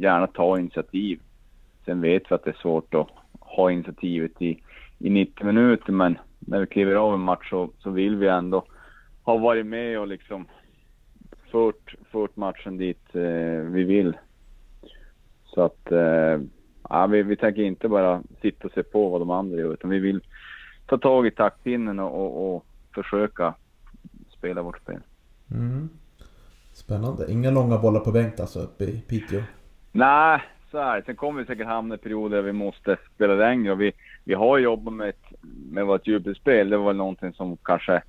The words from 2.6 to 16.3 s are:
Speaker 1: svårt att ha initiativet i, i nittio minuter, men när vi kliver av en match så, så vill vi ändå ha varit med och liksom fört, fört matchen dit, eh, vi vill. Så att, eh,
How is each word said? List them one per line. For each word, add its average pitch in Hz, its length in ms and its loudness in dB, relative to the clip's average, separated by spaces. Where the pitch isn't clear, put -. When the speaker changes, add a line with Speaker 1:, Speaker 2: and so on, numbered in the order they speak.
Speaker 1:
svårt 82 320 -2
att 78 120 2
ha 92 300 0
initiativet 87 720 -6
i, 82 200 -4
i 95 120 -4
nittio 101 340 0
minuter, 110 480 2
men 90 260 2
när 95 220 -4
vi 92 60 -2
kliver 98 280 2
av 107 200 2
en 95 60 -2
match 90 300 -4
så, 90 280 -4
så 98 120 -10
vill 98 260 0
vi 98 120 2
ändå 92 360 0
ha 113 140 2
varit 113 300 0
med 117 340 -6
och 101 60 -6
liksom 95 400 -12
fört, 113 440 0
fört 107 260 -4
matchen 95 400 -8
dit, 92 380 -6
eh, 90 80 -2
vi 92 120 2
vill. 92 320 2
Så - 180 -2
att, - 300 -2
eh, 80 480 2